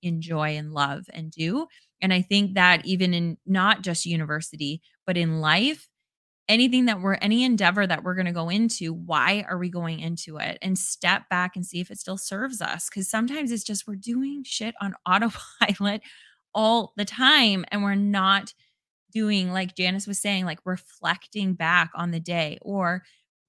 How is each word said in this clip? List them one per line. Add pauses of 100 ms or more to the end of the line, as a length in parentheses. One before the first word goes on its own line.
enjoy
and
love
and
do. (360)
And
I
think
that
even
in
not
just
university, (240)
but
in
life, (600)
anything
that
we're,
any
endeavor
that
we're
gonna
go
into,
why
are
we
going
into
it?
And
step
back
and
see
if
it
still
serves
us.
'Cause
sometimes
it's
just,
we're
doing
shit
on
<laughs>
autopilot (520)
all
the
time
and
we're
not (580)
doing,
like
Janice
was
saying,
like,
reflecting
back
on
the
day
or (440)